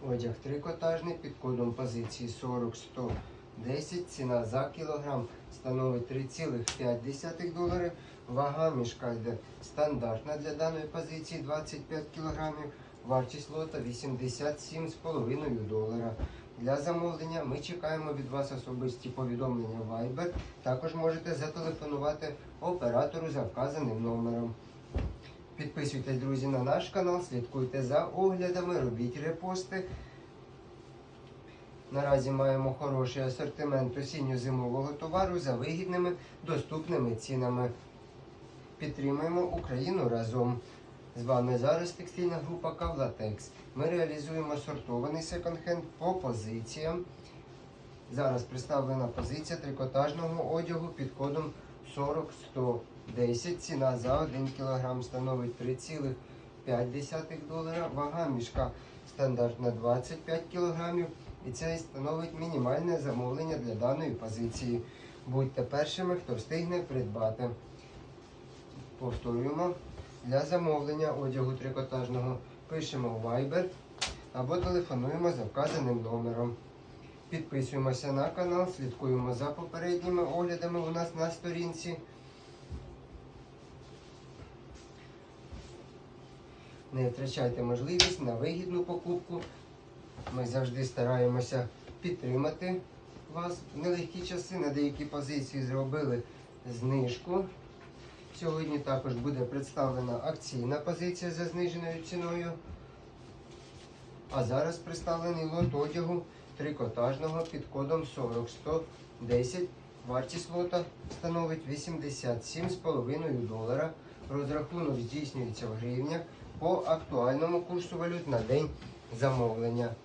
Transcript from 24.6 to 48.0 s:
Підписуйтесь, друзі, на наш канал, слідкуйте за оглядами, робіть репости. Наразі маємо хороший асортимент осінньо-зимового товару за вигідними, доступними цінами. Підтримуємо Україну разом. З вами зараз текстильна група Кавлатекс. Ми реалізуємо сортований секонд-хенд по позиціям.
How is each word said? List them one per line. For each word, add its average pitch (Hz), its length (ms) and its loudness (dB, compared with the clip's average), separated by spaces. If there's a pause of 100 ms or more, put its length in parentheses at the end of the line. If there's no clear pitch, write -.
Підписуйтесь, 135 640 0
друзі, 135 300 2
на 131 160 4
наш 156 260 4
канал, 180 400 4
слідкуйте 127 540 0
за 143 220 4
оглядами, 180 760 4
робіть 120 380 2
репости. 185 680 -2 (2000)
Наразі 135 400 6
маємо 135 420 4
хороший 131 500 0
асортимент 131 720 0
осінньо-зимового 131 960 0
товару 180 460 2
за 139 160 2
вигідними, 180 580 2 (320)
доступними 156 680 2
цінами. 123 560 2 (1080)
Підтримуємо 151 640 2
Україну 165 680 2
разом. 120 500 4 (560)
З 120 100 -4
вами 123 320 6
зараз 160 340 4
текстильна 175 440 0
група 165 360 -2
Кавлатекс. 131 800 0 (260)
Ми 139 100 2
реалізуємо 156 720 2
сортований 139 640 -2
секонд-хенд 170 600 0 (160)
по 175 160 4
позиціям. 120 920 -2 (1040)